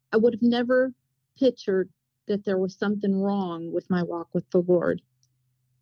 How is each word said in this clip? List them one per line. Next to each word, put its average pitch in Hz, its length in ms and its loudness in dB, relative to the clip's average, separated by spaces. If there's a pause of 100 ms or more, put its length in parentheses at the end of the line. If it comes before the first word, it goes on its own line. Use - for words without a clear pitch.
(120)
I 214 60 2
would 233 160 4
have 214 80 -8
never 247 520 2 (440)
pictured 196 520 0 (380)
that 202 180 -4
there 190 120 0
was 190 180 -2
something 208 400 -2
wrong 185 560 -4
with - 180 -4
my 180 120 0
walk 170 320 -6
with - 180 -6
the 185 100 2
Lord. 175 400 0 (800)